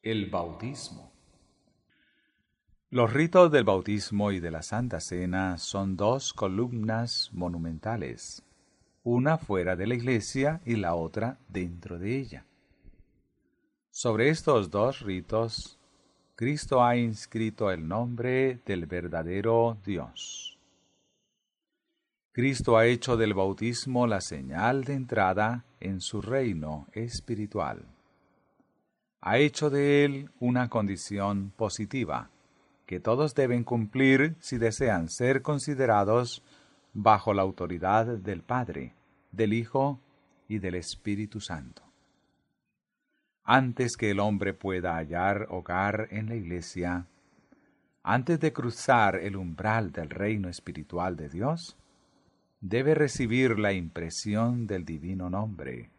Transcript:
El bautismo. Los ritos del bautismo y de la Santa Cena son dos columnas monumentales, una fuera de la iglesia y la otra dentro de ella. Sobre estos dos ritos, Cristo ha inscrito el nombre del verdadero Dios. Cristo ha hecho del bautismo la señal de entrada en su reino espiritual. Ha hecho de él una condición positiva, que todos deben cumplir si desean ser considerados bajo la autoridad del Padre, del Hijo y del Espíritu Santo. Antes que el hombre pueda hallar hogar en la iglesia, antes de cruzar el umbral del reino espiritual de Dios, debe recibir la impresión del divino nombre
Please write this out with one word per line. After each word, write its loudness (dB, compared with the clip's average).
El -2
bautismo. -8
Los 2
ritos 8
del 6
bautismo 0
y -2
de -6
la -8
Santa -4
Cena -4
son -4
dos 0
columnas -2
monumentales, -6
una 2
fuera 0
de -4
la -2
iglesia 0
y 0
la 0
otra -4
dentro -8
de -4
ella. -10
Sobre 2
estos 2
dos 0
ritos, -4
Cristo 2
ha 6
inscrito -2
el -4
nombre 0
del -4
verdadero 0
Dios. -8
Cristo 2
ha 8
hecho 2
del 2
bautismo 0
la 0
señal -2
de -4
entrada 0
en -6
su -6
reino -2
espiritual. -6
Ha 2
hecho 4
de 4
él -4
una 2
condición -2
positiva, -4
que -6
todos 2
deben 2
cumplir 4
si -8
desean 0
ser 2
considerados 2
bajo 6
la 4
autoridad 2
del -6
Padre, -6
del 2
Hijo 0
y -2
del -4
Espíritu -6
Santo. -12
Antes 2
que 2
el 2
hombre 0
pueda -2
hallar 0
hogar -2
en -6
la -6
iglesia, -6
antes 0
de 2
cruzar 4
el -4
umbral -2
del -6
reino -2
espiritual -6
de -10
Dios, -4
debe 2
recibir 2
la 4
impresión -2
del -4
divino -6
nombre -6